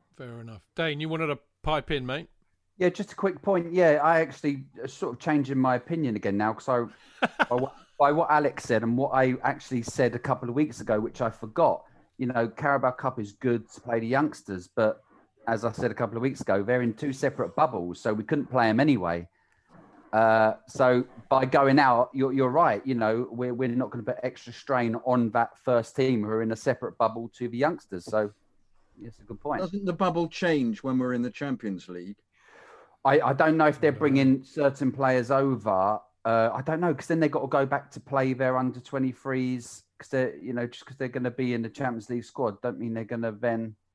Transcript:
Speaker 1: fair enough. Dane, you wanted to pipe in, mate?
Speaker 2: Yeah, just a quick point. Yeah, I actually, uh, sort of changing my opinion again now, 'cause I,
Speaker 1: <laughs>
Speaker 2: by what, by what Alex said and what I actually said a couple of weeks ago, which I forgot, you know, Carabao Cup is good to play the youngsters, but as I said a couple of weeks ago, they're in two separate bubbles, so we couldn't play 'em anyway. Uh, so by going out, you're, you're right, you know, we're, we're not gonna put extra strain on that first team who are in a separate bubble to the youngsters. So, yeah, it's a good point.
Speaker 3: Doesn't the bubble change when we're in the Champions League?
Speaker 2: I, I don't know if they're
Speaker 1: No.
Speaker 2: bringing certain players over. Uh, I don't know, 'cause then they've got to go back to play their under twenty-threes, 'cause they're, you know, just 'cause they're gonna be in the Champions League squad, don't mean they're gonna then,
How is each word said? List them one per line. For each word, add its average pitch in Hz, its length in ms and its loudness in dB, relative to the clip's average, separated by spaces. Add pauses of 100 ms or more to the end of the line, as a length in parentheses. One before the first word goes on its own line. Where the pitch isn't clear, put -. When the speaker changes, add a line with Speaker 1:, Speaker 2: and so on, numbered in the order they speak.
(180)
Speaker 1:
fair 117 240 -16
enough. 113 200 -18 (140)
Dane, 156 240 -4
you 156 80 -6
wanted 160 200 -4
to 143 120 -4 (220)
pipe 156 300 -2
in, 135 140 -4
mate? 131 240 -8 (480)
Speaker 2:
Yeah, 180 120 4
just 185 220 -8
a - 40 -18
quick 185 260 -2
point. 170 300 0
Yeah, 170 320 6
I 160 180 6
actually, 139 420 -4 (200)
uh, 123 40 -8
sort - 260 -8
of 120 60 -14
changing 139 380 0
my 131 180 4
opinion 143 400 -2
again 101 220 -2
now, 107 160 0
'cause - 140 -12
I, 120 180 0 (360)
Speaker 1:
<laughs> - 280 0
Speaker 2:
by 120 60 0
what, 127 200 -2 (240)
by 143 120 6
what 156 200 2
Alex 151 320 2
said 110 200 2
and 117 140 0
what 135 160 0
I 131 300 2
actually 131 400 -4
said 120 320 0
a 120 40 -4
couple 123 300 -4
of 120 60 -4
weeks 151 260 -2
ago, 107 180 0
which 113 220 -6
I 117 80 -2
forgot, 110 540 -2 (340)
you 131 100 -4
know, 120 200 0
Carabao 135 440 0
Cup 127 280 -6
is 104 140 -10
good 120 380 -2
to - 100 -20
play 117 180 -2
the 113 80 -6
youngsters, 117 600 -4
but 110 340 0 (460)
as 113 180 -2
I 113 60 0
said 117 200 -4
a - 20 -8
couple 117 240 -4
of 113 60 -6
weeks 131 180 -2
ago, 101 220 2
they're 123 180 2
in 117 120 0
two 139 200 -6
separate 131 420 -4
bubbles, 92 440 0
so 110 140 -2
we 110 100 -4
couldn't 147 240 -2
play 120 220 2
'em 110 100 2
anyway. 90 480 0 (840)
Uh, 110 400 6 (140)
so 127 380 2 (240)
by 131 160 4
going 139 340 4
out, 127 340 4
you're, 135 200 0
you're 131 160 2
right, 131 360 2
you 131 100 -2
know, 113 360 0
we're, 123 220 -4
we're 123 160 -2
not 123 220 -2
gonna 120 120 -10
put 123 200 -6
extra 123 280 -8
strain 120 440 -2 (100)
on 120 260 2
that 117 260 0
first 120 380 0
team 131 280 2
who 104 60 -4
are 110 120 0
in 113 100 -2
a 113 40 -4
separate 117 420 -4
bubble 117 400 -2
to 123 100 -6
the 120 100 -8
youngsters. 139 480 -4
So, 107 260 -2 (680)
yeah, 104 80 -16
it's - 120 -20
a 107 40 -20
good 104 160 -16
point. 147 220 -6
Speaker 3:
Doesn't 196 240 -6
the 175 80 -4
bubble 170 340 0
change 143 560 -2
when 131 160 -2
we're 127 140 -2
in 120 80 -2
the 120 100 -4
Champions 110 560 -8
League? 90 300 -14 (880)
Speaker 2:
I, 139 160 6
I 127 120 2
don't 160 240 4
know 156 100 6
if 143 120 2
they're 147 140 4
Speaker 1:
No. 139 60 -6
Speaker 2:
bringing 135 440 4
certain 139 480 0
players 127 400 0
over. 107 680 2 (240)
Uh, 113 300 4
I 127 80 -6
don't 156 200 -2
know, 170 120 2
'cause - 140 -10
then 165 120 0
they've 151 120 2
got 160 100 -2
to 135 60 -4
go 139 180 2
back 139 260 -4
to - 80 -14
play 131 340 0
their 127 240 0
under 127 220 -2
twenty-threes, 131 1040 -6 (140)
'cause - 120 -20
they're, 127 280 -2
you 101 160 -10
know, 120 140 -4
just - 180 -14
'cause 131 120 -20
they're 131 100 -6
gonna 123 240 -4
be 123 240 -2
in 117 80 -2
the 113 60 -6
Champions 120 420 -6
League 120 140 -6
squad, 110 360 -6
don't 123 160 -6
mean 113 160 -6
they're 113 120 -6
gonna 113 260 -6
then, 113 440 -4 (180)